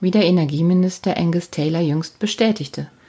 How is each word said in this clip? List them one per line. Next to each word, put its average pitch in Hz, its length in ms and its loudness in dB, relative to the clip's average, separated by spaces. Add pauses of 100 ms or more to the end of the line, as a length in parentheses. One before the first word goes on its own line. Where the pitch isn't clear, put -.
wie 185 100 0
der 208 140 4
Energieminister 175 920 2
Angus 170 320 0
Taylor 160 320 -2
jüngst 156 360 -2
bestätigte, 208 720 -2 (200)